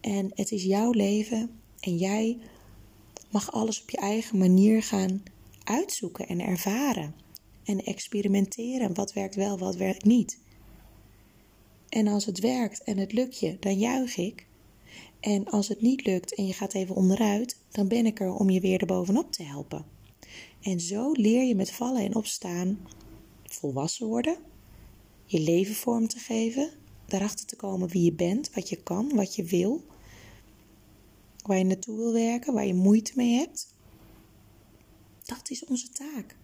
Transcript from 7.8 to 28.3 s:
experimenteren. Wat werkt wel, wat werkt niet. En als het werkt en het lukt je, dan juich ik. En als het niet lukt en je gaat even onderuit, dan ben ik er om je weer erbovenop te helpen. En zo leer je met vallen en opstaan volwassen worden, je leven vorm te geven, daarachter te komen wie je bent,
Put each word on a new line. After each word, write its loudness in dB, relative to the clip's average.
experimenteren. 0
Wat -4
werkt -6
wel, -2
wat -4
werkt -2
niet. 4
En 2
als 0
het -4
werkt -2
en -4
het -2
lukt -2
je, -2
dan 0
juich 0
ik. -6
En 0
als 0
het -4
niet 2
lukt -2
en -2
je -2
gaat -6
even -2
onderuit, 2
dan 0
ben 2
ik 0
er 0
om 4
je 4
weer 2
erbovenop 0
te -6
helpen. -10
En 0
zo -2
leer 6
je 2
met 0
vallen -2
en -2
opstaan -4
volwassen -6
worden, -2
je 0
leven 2
vorm 0
te -8
geven, -2
daarachter -2
te -12
komen -2
wie 2
je 6
bent, 0